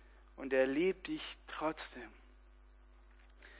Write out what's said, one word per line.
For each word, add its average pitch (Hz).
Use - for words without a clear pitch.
Und 135
er 131
liebt 160
dich -
trotzdem. 151